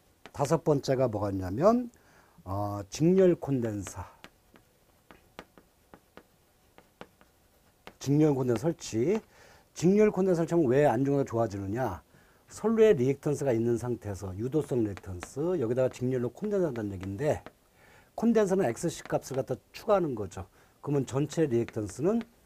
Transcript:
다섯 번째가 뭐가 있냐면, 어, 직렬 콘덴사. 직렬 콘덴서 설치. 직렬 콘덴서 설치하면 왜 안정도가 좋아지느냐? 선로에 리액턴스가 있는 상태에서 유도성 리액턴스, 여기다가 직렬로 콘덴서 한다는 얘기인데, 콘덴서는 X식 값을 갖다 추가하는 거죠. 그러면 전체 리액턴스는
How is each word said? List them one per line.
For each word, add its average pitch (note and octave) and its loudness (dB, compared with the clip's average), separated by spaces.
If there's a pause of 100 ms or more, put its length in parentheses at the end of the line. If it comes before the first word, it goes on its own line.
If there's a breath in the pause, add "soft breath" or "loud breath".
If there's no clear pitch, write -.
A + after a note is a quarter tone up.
(320)
다섯 C#3+ 0
번째가 C3+ 2
뭐가 G2+ -4
있냐면, C#3 2 (540 soft breath)
어, G2+ -4
직렬 F3+ 4
콘덴사. A2 -4 (4000)
직렬 D3 4
콘덴서 B2 0
설치. D#3+ -2 (540 soft breath)
직렬 G3+ 4
콘덴서 F#3 2
설치하면 E3 2
왜 C#3 6
안정도가 C#3 2
좋아지느냐? G#2+ -4 (460 soft breath)
선로에 A3 4
리액턴스가 C#3 0
있는 A#2 2
상태에서 G2+ -8
유도성 B2+ -2
리액턴스, G#2 -6
여기다가 B2 0
직렬로 B2+ -2
콘덴서 G3 -2
한다는 A2 -6
얘기인데, G2 -4 (720 soft breath)
콘덴서는 G#3 2
X식 C#3+ -4
값을 - -4
갖다 C3 -4 (180)
추가하는 F3+ 0
거죠. F#2+ -10 (340 soft breath)
그러면 C#3 -2
전체 D3 -2
리액턴스는 A#2 -2 (240 loud breath)